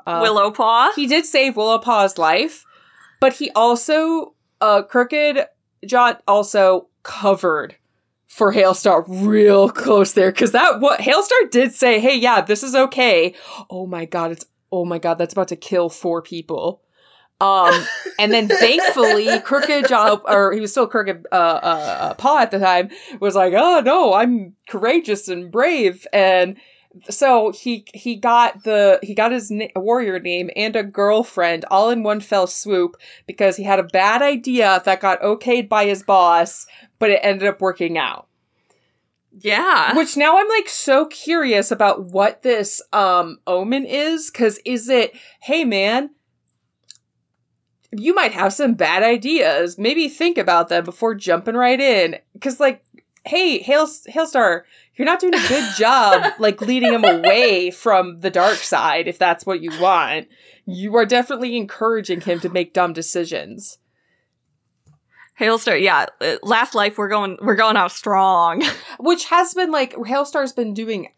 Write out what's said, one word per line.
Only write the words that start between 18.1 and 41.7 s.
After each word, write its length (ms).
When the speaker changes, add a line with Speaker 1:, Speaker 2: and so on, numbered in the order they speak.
Speaker 1:
and 140
then 160
thankfully, 920
Crooked 440
Jaw, 380
or 280
he 80
was 120
still 160
Crooked, 420
uh, 40
uh, 640
uh, 140
Paw 260
at 100
the 80
time, 300
was 160
like, 200
"Oh 280
no, 300
I'm 420
courageous 600
and 240
brave." 600
And 440
so 440
he, 420
he 220
got 480
the, 380
he 120
got 180
his 180
na-, 140
warrior 460
name 340
and 220
a 60
girlfriend 880
all 180
in 140
one 180
fell 260
swoop 520
because 300
he 80
had 140
a 40
bad 380
idea 640
that 160
got 220
okayed 480
by 160
his 160
boss, 640
but 100
it 140
ended 260
up 140
working 340
out. 300
Speaker 2:
Yeah. 560
Speaker 1:
Which 220
now 200
I'm, 120
like, 180
so 380
curious 640